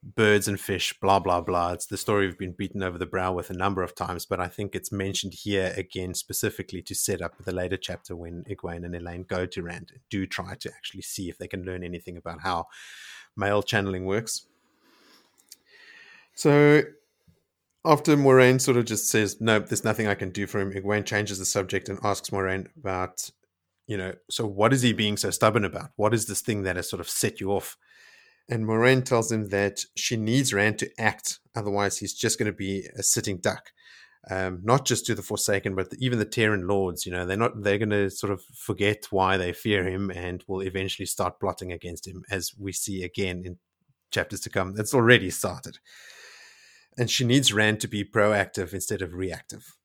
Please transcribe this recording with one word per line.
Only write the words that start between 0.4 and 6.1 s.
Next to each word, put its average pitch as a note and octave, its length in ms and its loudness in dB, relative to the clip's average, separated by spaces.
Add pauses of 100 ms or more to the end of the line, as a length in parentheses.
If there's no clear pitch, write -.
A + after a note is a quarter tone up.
and G2 120 -2
fish, - 400 -4
blah, G2 200 6
blah, F2 200 2
blah. F2 320 0
It's - 140 -8
the G#2 100 -8
story G2+ 300 2
we've F2 100 -4
been F2+ 160 -8
beaten F#2+ 300 -8
over F2+ 160 -6
the F2+ 80 -4
brow F#2 260 -2
with F2 180 -6
a F#2+ 40 -8
number F#2 300 -2
of E2+ 100 -12
times, F2 320 -6
but F#2 140 -2
I F2+ 80 -2
think G2+ 260 -8
it's - 160 -6
mentioned G2 420 -4
here F#2+ 440 -2
again F#2 380 -6